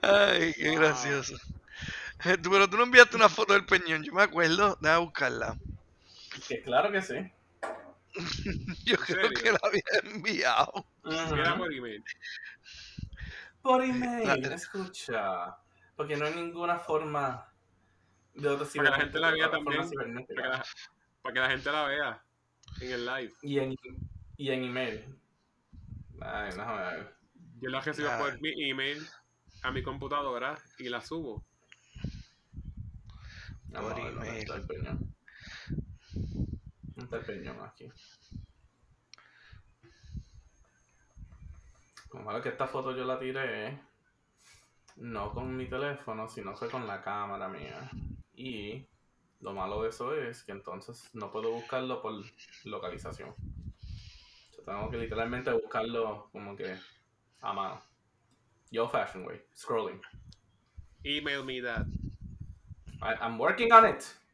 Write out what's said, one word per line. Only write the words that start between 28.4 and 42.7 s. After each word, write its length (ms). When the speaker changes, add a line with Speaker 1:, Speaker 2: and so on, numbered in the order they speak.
Speaker 2:
mi 300
email 360
a 80
mi 120
computadora 760
y 100
la 140
subo. 420
Speaker 3:
Vamos 240
Speaker 1:
Por 80
Speaker 3:
a 40
ver 100
dónde 140
Speaker 1:
email. 140
Speaker 3:
está 140
el 100
peñón. 480
¿Dónde 100
está 120
el 80
peñón 400
aquí? 240
Vamos 180
a 40
ver 80
que 80
esta 160
foto 300